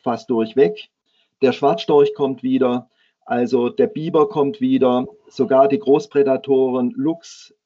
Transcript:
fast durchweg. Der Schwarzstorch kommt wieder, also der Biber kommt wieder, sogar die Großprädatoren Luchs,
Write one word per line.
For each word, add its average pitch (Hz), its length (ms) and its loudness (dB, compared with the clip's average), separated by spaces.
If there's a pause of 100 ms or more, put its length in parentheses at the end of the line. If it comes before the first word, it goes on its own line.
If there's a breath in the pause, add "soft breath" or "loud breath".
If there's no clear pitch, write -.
fast 117 260 -6
durchweg. 123 600 -2 (500)
Der 131 120 2
Schwarzstorch 143 600 2
kommt 135 280 -6
wieder, 127 480 -2 (340)
also 120 460 -2
der 123 160 0
Biber 156 420 0
kommt 143 320 -4
wieder, 127 460 0 (220)
sogar 135 380 2
die 139 120 0
Großprädatoren 131 1160 0
Luchs, - 600 -8 (120)